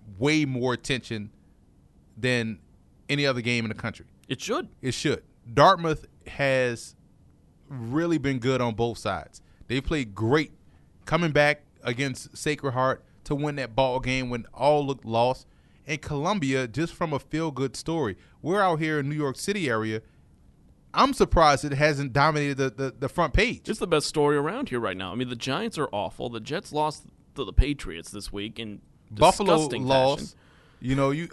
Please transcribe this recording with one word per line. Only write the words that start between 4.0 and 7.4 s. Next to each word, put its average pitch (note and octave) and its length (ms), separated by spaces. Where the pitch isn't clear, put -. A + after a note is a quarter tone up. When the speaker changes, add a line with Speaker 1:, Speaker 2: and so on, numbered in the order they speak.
Speaker 2:
It C3 140
should. A#3 280
Speaker 1:
It C3 140
should. C#3 260
Dartmouth E3 540
has B2+ 720